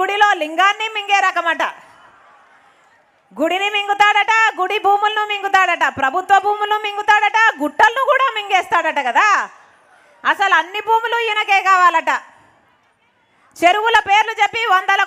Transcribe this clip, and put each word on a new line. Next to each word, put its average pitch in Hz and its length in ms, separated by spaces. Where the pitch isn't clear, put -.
గుడిలో 403 280
లింగాన్ని 381 460
మింగే 403 300
రకమట. 339 360
గుడిని 349 400
మింగుతాడట, 415 560
గుడి 370 260
భూములను 415 380
మింగుతాడట, 381 520
ప్రభుత్వ 349 460
భూములను 415 420
మింగుతాడట, 415 520
గుట్టలను 440 500
కూడా 523 160
మింగేస్తాడట 359 720
కదా. 311 200
అసలు 381 360
అన్ని 381 280
భూములు 453 380
ఈయనకే 427 320
కావాలట. 349 420
చెరువుల 427 420
పేర్లు 427 320
చెప్పి 403 200
వందల 392 320